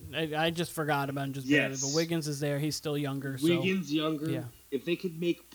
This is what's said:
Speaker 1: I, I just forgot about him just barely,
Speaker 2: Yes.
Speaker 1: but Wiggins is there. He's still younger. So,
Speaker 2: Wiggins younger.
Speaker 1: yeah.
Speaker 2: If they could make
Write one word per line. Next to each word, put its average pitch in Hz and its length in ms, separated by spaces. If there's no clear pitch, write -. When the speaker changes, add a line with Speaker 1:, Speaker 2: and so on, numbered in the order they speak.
Speaker 1:
I, 156 200
I 160 140
just 165 220
forgot 143 380
about 139 180
him 135 60
just 135 160
barely, 139 220
Speaker 2:
Yes. 135 100
Speaker 1:
but 139 140
Wiggins 165 320
is 143 120
there. 143 200
He's 147 160
still 147 220
younger. 135 400
So, 139 80
Speaker 2:
Wiggins 170 480
younger. 156 360
Speaker 1:
yeah. 131 140
Speaker 2:
If 135 140
they 170 100
could 165 240
make 170 360